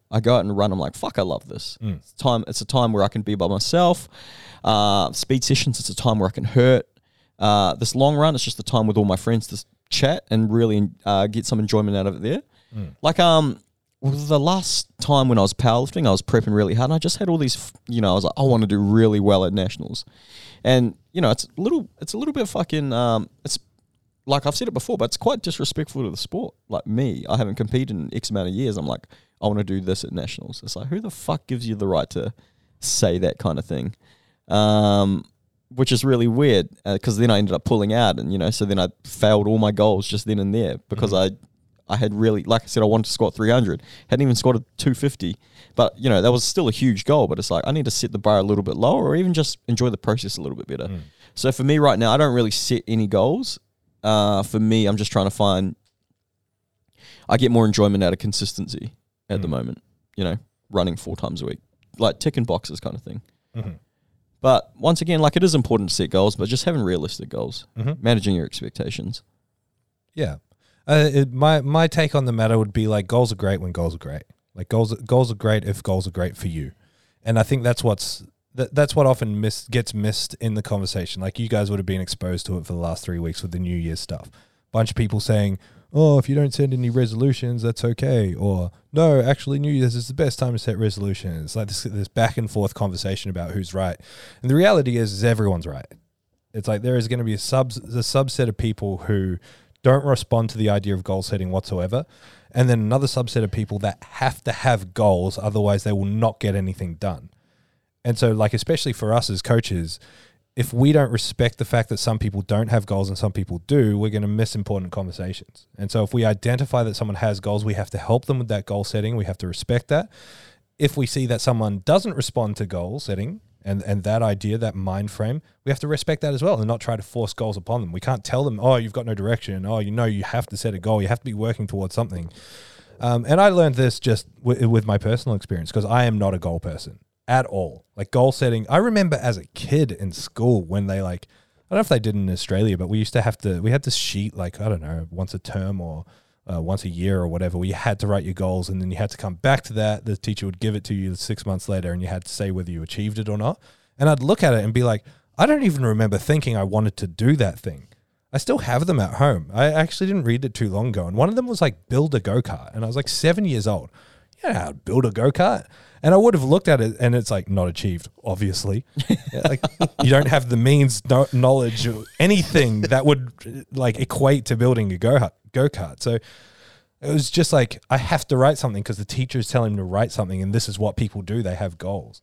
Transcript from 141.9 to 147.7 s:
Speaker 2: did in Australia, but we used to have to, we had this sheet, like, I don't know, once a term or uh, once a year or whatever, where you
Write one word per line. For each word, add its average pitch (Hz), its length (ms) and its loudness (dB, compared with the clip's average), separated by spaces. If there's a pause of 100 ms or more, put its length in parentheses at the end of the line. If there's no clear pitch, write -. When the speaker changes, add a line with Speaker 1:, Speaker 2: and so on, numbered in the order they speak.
Speaker 2:
did 107 160 -2
in 98 120 0
Australia, 95 480 0
but 87 120 -4
we 107 100 0
used 107 140 -2
to 120 100 2
have 110 160 0
to, 92 220 -2
we 110 100 0
had 135 140 2
this 120 100 -2
sheet, - 420 -4
like, 87 240 -8
I 104 80 -2
don't 95 140 -2
know, 80 280 -6
once 92 220 -6
a 92 60 -8
term 95 420 -6
or 82 240 -10 (480)
uh, 85 80 -4
once 92 240 -4
a 98 40 -6
year 90 320 0
or 87 80 -2
whatever, 87 300 -2
where 90 100 -2
you 98 60 -4